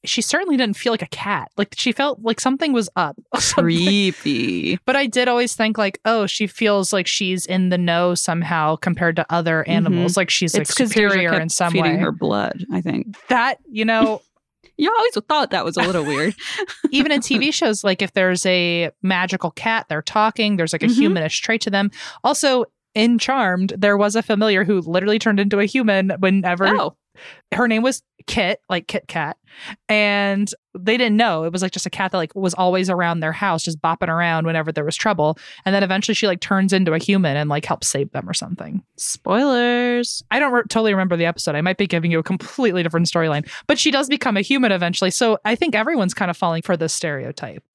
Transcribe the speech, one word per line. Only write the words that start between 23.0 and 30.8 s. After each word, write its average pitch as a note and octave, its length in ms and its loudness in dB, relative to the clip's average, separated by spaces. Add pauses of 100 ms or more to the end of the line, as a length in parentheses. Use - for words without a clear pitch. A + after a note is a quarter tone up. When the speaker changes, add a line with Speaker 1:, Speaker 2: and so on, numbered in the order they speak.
Speaker 1:
Charmed, G3 580 0
there G3+ 200 4
was G#3 180 2
a A3+ 80 0
familiar G#3 400 2
who F#3+ 160 2
literally F#3 400 0
turned G#3 220 2
into G3+ 180 2
a G#3 60 4
human G3 540 2
whenever F#3 480 2
Speaker 2:
Oh. F#3+ 280 0 (580)
Speaker 1:
her A#3+ 140 2
name A3+ 160 2
was C4 180 -2 (240)
Kit, F#3+ 440 -2
like F3 180 -4
Kit - 200 -6
Kat. D#3+ 300 -6 (500)
And G3+ 640 2 (280)
they G#3+ 200 0